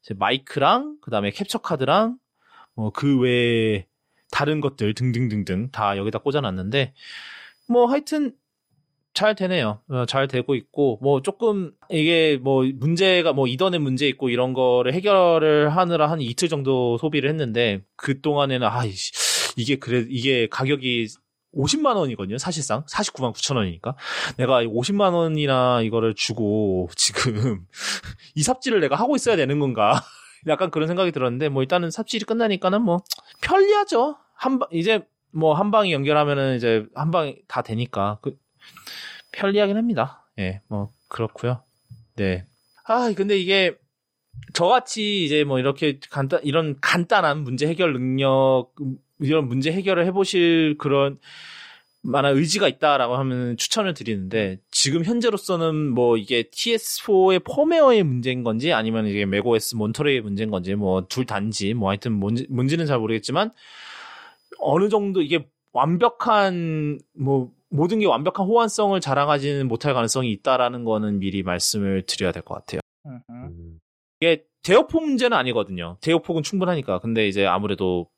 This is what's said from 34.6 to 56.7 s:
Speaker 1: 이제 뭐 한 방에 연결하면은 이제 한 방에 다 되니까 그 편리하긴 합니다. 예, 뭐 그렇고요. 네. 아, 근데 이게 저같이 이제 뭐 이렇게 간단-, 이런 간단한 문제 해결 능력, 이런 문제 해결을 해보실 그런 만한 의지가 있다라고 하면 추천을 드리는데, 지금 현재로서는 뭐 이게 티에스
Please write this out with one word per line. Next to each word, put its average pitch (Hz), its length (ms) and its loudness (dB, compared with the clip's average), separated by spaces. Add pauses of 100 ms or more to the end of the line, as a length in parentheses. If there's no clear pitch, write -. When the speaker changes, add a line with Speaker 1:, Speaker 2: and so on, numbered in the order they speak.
Speaker 1:
이제 180 300 0 (300)
뭐 156 220 2
한 202 160 0
방에 208 220 2
연결하면은 139 640 2
이제 113 380 2
한 151 160 -2
방에 160 260 0 (120)
다 127 140 -4
되니까 107 600 -4
그 139 140 -8 (960)
편리하긴 202 440 0
합니다. 202 500 -2 (120)
예, 98 300 -4
뭐 101 220 -6 (180)
그렇고요. 117 540 -6 (540)
네. 95 300 -2 (400)
아, 233 300 0
근데 196 220 0
이게 185 380 2 (760)
저같이 208 720 0
이제 147 200 2
뭐 139 140 0
이렇게 139 400 0 (120)
간단-, 139 340 -2
이런 151 360 0
간단한 170 580 2
문제 131 280 -2
해결 165 260 0
능력, 131 800 2 (480)
이런 147 280 0
문제 135 240 -2
해결을 180 340 0
해보실 170 720 2
그런 139 400 0 (840)
만한 135 340 2
의지가 175 320 0
있다라고 131 480 2
하면 123 400 -2
추천을 196 380 -2
드리는데, 98 640 -4 (120)
지금 160 340 0
현재로서는 175 840 0
뭐 120 260 4
이게 113 340 0
티에스 - 540 -4